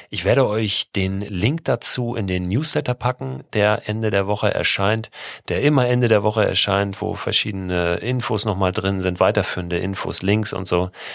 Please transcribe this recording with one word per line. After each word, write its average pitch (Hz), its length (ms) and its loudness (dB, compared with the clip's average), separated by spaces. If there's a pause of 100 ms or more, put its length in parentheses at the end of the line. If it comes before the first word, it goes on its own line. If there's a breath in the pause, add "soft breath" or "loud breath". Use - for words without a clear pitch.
(100 loud breath)
Ich - 140 -4
werde 120 220 4
euch 107 460 -2
den 98 280 0
Link 104 440 -2
dazu 120 500 2
in 98 140 -2
den 92 200 0
Newsletter 139 460 0
packen, 131 480 -4 (100)
der 104 360 2
Ende 110 220 -2
der 98 180 0
Woche 101 260 0
erscheint, 101 560 0 (380 loud breath)
der 90 140 -2
immer 135 260 4
Ende 123 180 4
der 107 160 4
Woche 107 220 2
erscheint, 98 580 0
wo 95 120 -2
verschiedene 92 840 -2
Infos 117 480 -2
nochmal 98 260 0
drin 95 300 0
sind, 90 180 -2
weiterführende 92 600 0
Infos, 92 440 -4
Links 104 300 2
und 95 160 -4
so 90 220 2 (240 loud breath)